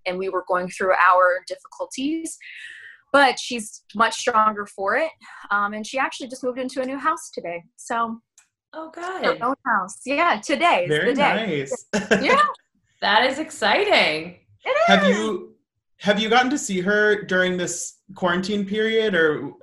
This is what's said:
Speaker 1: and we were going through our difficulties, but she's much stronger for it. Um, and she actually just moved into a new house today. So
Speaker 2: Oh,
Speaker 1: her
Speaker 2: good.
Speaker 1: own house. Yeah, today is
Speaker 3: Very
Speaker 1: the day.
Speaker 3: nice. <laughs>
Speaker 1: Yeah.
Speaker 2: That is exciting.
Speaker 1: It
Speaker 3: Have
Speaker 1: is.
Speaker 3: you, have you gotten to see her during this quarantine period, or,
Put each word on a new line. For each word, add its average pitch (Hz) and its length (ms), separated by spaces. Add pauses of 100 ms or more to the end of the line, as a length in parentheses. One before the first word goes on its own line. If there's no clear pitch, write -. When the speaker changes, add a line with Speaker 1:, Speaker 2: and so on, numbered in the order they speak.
Speaker 1:
and 185 120
we 190 120
were 180 180
going 180 220
through 190 240
our 180 520
difficulties, 294 920 (760)
but 277 260
she's - 440 (120)
much 220 200
stronger 214 520
for 202 300
it. 320 140 (400)
Um, 208 240
and 214 120
she 262 120
actually 262 300
just 254 140
moved 247 160
into 262 220
a 254 60
new 277 120
house 311 320
today. 170 320 (140)
So 226 420 (540)
Speaker 2:
Oh, 320 240
Speaker 1:
her 359 240
Speaker 2:
good. 247 220
Speaker 1:
own 254 120 (120)
house. 202 400
Yeah, 285 360
today 294 420
is - 40
Speaker 3:
Very 151 220
Speaker 1:
the - 60
day. 196 500 (260)
Speaker 3:
nice. 208 260
<laughs> 226 40
Speaker 1:
Yeah. 508 200 (600)
Speaker 2:
That 214 240
is 269 120
exciting. 214 1000 (260)
Speaker 1:
It 539 120 (100)
Speaker 3:
Have - 180
Speaker 1:
is. - 140
Speaker 3:
you, - 360 (440)
have 196 200
you 220 120
gotten 254 200
to 285 80
see 190 220
her 208 440
during 180 340
this - 400 (160)
quarantine 190 520
period, 220 480
or, 151 380 (100)